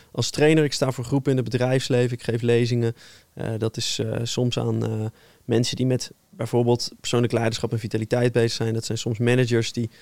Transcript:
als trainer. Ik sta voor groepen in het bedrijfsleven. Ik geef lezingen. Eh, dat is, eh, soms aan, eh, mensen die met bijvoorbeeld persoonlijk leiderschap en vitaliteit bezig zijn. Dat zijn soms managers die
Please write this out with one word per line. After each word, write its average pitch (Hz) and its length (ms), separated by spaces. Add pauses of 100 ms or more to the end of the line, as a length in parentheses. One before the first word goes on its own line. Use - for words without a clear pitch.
(120)
als - 180
trainer. 156 340
Ik 143 80
sta 131 200
voor 123 120
groepen 139 260
in 131 80
het 117 120
bedrijfsleven. 123 680
Ik - 60
geef 113 200
lezingen. 117 520 (400)
Eh, - 140 (100)
dat 110 180
is, - 280
eh, 110 80 (100)
soms 123 360
aan, 113 260
eh, 110 60 (540)
mensen 117 320
die 127 100
met 127 240 (200)
bijvoorbeeld 120 600 (100)
persoonlijk 120 320
leiderschap 113 400
en 117 60
vitaliteit 113 540
bezig 117 200
zijn. 113 220
Dat 113 100
zijn 113 140
soms 117 200
managers 120 540
die 117 180 (120)